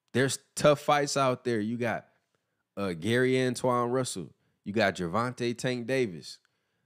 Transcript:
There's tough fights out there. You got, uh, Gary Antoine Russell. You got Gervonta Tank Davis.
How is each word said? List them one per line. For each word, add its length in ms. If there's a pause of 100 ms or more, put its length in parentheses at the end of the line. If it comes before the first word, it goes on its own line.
(140)
There's 240 (180)
tough 260
fights 360
out 260
there. 160
You 180
got, 280 (720)
uh, 160
Gary 500
Antoine 460
Russell. 400 (340)
You 100
got 220
Gervonta 640
Tank 300
Davis. 500 (480)